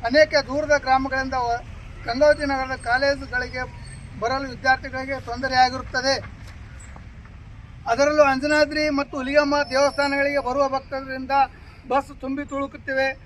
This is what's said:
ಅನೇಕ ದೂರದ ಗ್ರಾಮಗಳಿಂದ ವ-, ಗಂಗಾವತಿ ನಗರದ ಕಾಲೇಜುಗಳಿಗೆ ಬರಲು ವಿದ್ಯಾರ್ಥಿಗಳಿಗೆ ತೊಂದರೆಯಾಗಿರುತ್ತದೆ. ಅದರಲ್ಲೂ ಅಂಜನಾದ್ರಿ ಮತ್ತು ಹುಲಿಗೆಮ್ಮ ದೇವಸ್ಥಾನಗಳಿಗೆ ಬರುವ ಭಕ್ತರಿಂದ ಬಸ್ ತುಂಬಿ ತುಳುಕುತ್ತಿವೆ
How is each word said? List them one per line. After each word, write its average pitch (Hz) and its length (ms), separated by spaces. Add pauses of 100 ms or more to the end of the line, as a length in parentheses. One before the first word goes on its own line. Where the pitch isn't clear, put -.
ಅನೇಕ 302 300 (120)
ದೂರದ 294 340
ಗ್ರಾಮಗಳಿಂದ 262 540
ವ-, 240 280 (420)
ಗಂಗಾವತಿ 294 420
ನಗರದ 262 300
ಕಾಲೇಜುಗಳಿಗೆ 254 840 (580)
ಬರಲು 262 300
ವಿದ್ಯಾರ್ಥಿಗಳಿಗೆ 262 720
ತೊಂದರೆಯಾಗಿರುತ್ತದೆ. 254 1120 (1500)
ಅದರಲ್ಲೂ 294 360
ಅಂಜನಾದ್ರಿ 302 680
ಮತ್ತು 285 260
ಹುಲಿಗೆಮ್ಮ 285 380 (160)
ದೇವಸ್ಥಾನಗಳಿಗೆ 277 680
ಬರುವ 269 300
ಭಕ್ತರಿಂದ 262 600 (580)
ಬಸ್ 269 320
ತುಂಬಿ 269 240
ತುಳುಕುತ್ತಿವೆ 269 640 (180)